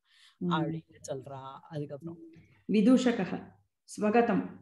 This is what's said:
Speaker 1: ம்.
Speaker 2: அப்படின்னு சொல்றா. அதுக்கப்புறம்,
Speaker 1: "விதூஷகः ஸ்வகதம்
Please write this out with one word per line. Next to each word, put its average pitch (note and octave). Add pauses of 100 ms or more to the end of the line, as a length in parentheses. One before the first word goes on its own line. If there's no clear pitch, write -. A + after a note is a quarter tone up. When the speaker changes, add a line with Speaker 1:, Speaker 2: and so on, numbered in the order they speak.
(400)
Speaker 1:
ம். F3
Speaker 2:
அப்படின்னு D#3+
சொல்றா. C3+ (280)
அதுக்கப்புறம், D3+ (500)
Speaker 1:
"விதூஷகः A3 (560)
ஸ்வகதம் G#3+ (180)